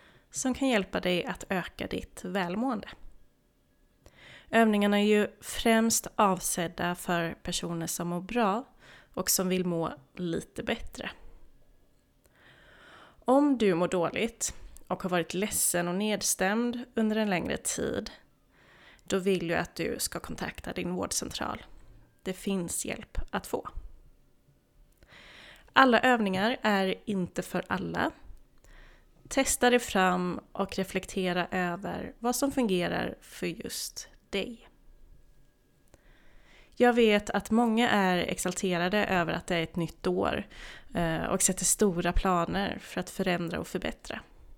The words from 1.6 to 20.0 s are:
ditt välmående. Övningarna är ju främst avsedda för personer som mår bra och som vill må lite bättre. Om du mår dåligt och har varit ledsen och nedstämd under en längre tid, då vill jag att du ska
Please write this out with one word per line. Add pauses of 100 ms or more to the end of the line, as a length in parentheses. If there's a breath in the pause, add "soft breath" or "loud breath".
ditt
välmående. (1600 loud breath)
Övningarna
är
ju (140)
främst
avsedda
för (100)
personer
som
mår
bra (500 loud breath)
och
som
vill
må (220)
lite
bättre. (2250 loud breath)
Om
du
mår
dåligt (340 loud breath)
och
har
varit
ledsen
och
nedstämd (120)
under
en
längre
tid, (920 soft breath)
då
vill
jag
att
du
ska